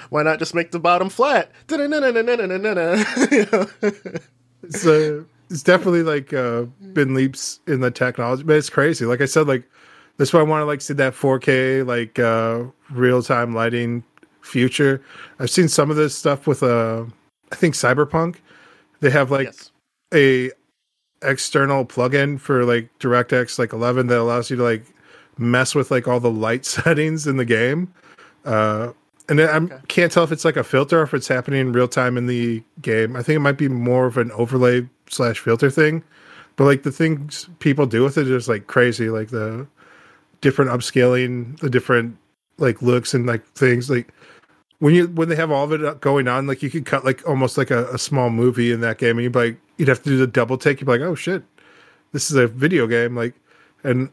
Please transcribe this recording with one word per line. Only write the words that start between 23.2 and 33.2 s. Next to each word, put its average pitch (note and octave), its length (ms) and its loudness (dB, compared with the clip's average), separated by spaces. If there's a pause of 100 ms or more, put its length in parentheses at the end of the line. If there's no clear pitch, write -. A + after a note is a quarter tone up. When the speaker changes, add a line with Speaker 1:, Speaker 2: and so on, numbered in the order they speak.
Speaker 2:
like, A#2 140 -2
eleven B2 340 0
that A#2+ 120 2
allows A#2 320 -2
you B2+ 60 -4
to, B2 60 -2
like, A#2 220 0 (520)
mess B2 380 0
with, C3+ 160 0
like, B2+ 180 0
all B2 120 0
the A#2+ 100 0
light A2+ 360 -2
<laughs> - 0 -
settings D#3 600 -2
in C3+ 100 -2
the B2+ 80 0
game. B2 480 0 (520)
Uh, G#2+ 480 -2 (360)
and D3+ 120 4
I D#3 160 2
Speaker 1:
Okay. E3 200 -2 (120)
Speaker 2:
can't F3 240 2
tell E3+ 120 4
if D#3 80 -2
it's, D#3 120 -4
like, D#3 120 0
a B2 80 -2
filter C#3+ 360 2
or - 20 4
if D3 120 -4
it's C3 140 -4
happening C3+ 320 -2
in B2+ 120 -2
real B2 160 2
time B2 280 -2
in A#2+ 100 -4
the A#2+ 360 -4 (180)
game. A2+ 360 -2
I A#2+ 60 -4